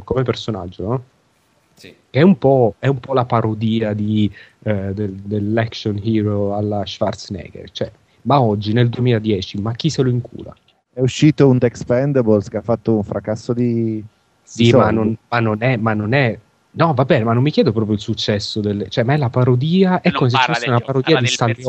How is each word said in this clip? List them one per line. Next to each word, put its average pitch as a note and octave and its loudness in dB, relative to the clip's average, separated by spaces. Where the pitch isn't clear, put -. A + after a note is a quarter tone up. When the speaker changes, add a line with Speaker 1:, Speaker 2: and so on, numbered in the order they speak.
Speaker 1:
come C3 -2
personaggio, F#2+ -6
no? B2 -4
Speaker 2:
Sì. - -20
Speaker 1:
È C3 2
un F#3+ 6
po', C3 2
è B2 -4
un C3 0
po' C3+ -10
la B2 2
parodia A2 -2
di, G#2 0
eh, G2 -2
del, G2+ -6
dell'action G#2 -4
hero G#2 0
alla G#2 -4
Schwarzenegger, - -8
cioè, - -6
ma C3+ 2
oggi G#2+ 0
nel B2 4
duemiladieci, A2 -2
ma A2 -4
chi D3+ -4
se C#3 -2
lo C3 2
incula? - -6
Speaker 3:
È B2 -8
uscito C#3+ 4
un B2+ 4
The B2 2
Expendables A#2+ 0
che - -10
ha G2+ -8
fatto A2+ -2
un G#2 -2
fracasso G#2 -6
di, A#2 -2
Speaker 1:
Sì, A#2 -2
Speaker 3:
di A2+ 6
Speaker 1:
ma C3+ 8
Speaker 3:
soldi. A2 2
Speaker 1:
non, A2+ 0
ma A#2+ 0
non A2 0
è, B2+ 0
ma A2 -2
non G#2 -2
è, C3 0
no, D#3+ 0
va C3+ 2
bene, B2+ 2
ma A2+ 0
non B2 2
mi D3 2
chiedo E3 2
proprio G#2+ 0
il G2+ -4
successo G#2+ -4
delle, G2+ -4
cioè, - -2
ma C3+ 0
è - 0
la C#3 0
parodia, D#3 2
è F3 2
Speaker 4:
Non - -4
Speaker 1:
come C3 2
se A#2+ 2
Speaker 4:
parla B2 2
Speaker 1:
fosse A#2 -4
Speaker 4:
del - -2
Speaker 1:
una A#2+ 4
Speaker 4:
gioco, C3+ -4
Speaker 1:
parodia C3 2
Speaker 4:
parla C3 2
Speaker 1:
di B2 0
Speaker 4:
del B2+ -2
Speaker 1:
Sanremo, B2 -2